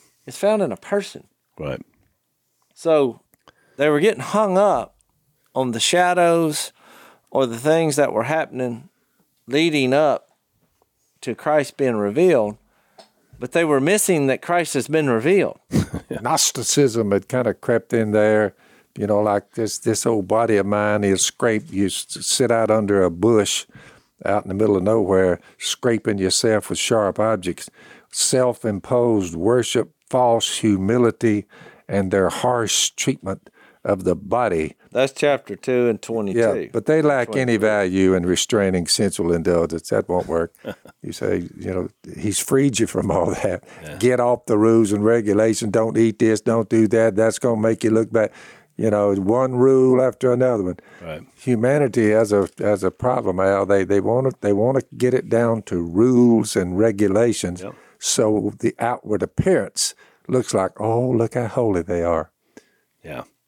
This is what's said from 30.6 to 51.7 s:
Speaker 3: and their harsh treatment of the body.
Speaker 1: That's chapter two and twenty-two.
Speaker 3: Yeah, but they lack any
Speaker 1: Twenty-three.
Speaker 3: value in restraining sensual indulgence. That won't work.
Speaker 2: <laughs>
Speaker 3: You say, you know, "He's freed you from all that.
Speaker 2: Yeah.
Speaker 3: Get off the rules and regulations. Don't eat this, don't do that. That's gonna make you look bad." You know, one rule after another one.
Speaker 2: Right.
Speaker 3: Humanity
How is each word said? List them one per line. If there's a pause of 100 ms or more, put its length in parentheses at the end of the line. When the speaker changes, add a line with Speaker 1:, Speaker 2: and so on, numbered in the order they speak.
Speaker 3:
and
their
harsh
treatment (340)
of
the
body. (160)
Speaker 1:
That's
chapter
two
and
twenty-two.
Speaker 3:
Yeah,
but
they
lack
any
Speaker 1:
Twenty-three.
Speaker 3:
value
in
restraining
sensual
indulgence.
That
won't
work. (100)
Speaker 2:
<laughs> (280)
Speaker 3:
You
say, (100)
you
know, (280)
"He's
freed
you
from
all
that. (180)
Speaker 2:
Yeah.
Speaker 3:
Get
off
the
rules
and
regulations.
Don't
eat
this,
don't
do
that.
That's
gonna
make
you
look
bad." (440)
You
know,
one
rule
after
another
one. (240)
Speaker 2:
Right. (180)
Speaker 3:
Humanity